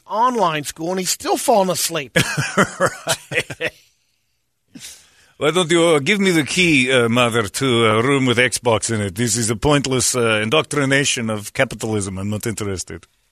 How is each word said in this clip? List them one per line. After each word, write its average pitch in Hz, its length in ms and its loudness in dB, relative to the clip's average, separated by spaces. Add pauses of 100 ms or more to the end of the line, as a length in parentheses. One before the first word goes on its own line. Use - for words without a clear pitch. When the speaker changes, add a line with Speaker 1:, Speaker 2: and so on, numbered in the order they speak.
Speaker 1:
online 190 600 0
school, 165 260 -8
and 190 80 -2
he's 180 100 -4
still 349 260 -2
falling 202 360 2
asleep. 156 520 -4
Speaker 2:
<laughs> - 340 -4
Right. - 1120 -2 (1700)
"Why 147 140 -2
don't 165 200 0
you, 170 120 4
uh, 165 160 4
give 190 200 0
me 196 100 2
the 160 160 2
key, 147 460 2
uh, 120 180 4
mother, 117 380 2
to 117 400 2
a 110 160 2
room 135 240 2
with 117 100 2
Xbox 117 560 0
in 104 80 -2
it? 98 140 -4
This 117 200 -2
is 113 140 -2
a 117 60 0
pointless, 131 600 0
uh, 110 280 2
indoctrination 135 880 0
of 104 220 -8
capitalism. 107 680 -2
I'm 101 100 -6
not 104 160 -6
interested." 98 600 -8 (260)